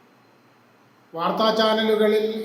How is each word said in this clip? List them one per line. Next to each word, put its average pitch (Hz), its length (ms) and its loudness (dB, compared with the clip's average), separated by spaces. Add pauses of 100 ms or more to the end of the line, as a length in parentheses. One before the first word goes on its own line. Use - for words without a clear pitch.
(1160)
വാർത്താ 202 440 0
ചാനലുകളിൽ 220 840 0